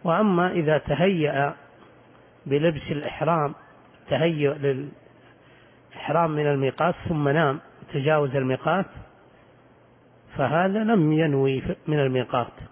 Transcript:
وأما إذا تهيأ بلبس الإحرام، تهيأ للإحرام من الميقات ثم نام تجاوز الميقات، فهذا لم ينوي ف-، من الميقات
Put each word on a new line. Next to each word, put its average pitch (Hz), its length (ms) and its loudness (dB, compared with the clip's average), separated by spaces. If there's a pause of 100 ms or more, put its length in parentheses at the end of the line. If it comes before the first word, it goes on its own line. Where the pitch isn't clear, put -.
وأما 180 460 2
إذا 156 280 2
تهيأ 143 760 0 (920)
بلبس 147 440 0
الإحرام، 151 640 -2 (560)
تهيأ 147 440 0 (1400)
للإحرام 160 360 -2
من 147 160 0
الميقات 143 480 0 (140)
ثم 147 200 0
نام 147 320 2 (320)
تجاوز 143 440 0
الميقات، 139 500 -2 (1500)
فهذا 180 480 0
لم 180 280 4
ينوي 139 480 2
ف-، - 160 -6 (120)
من 151 120 0
الميقات 127 520 -2 (180)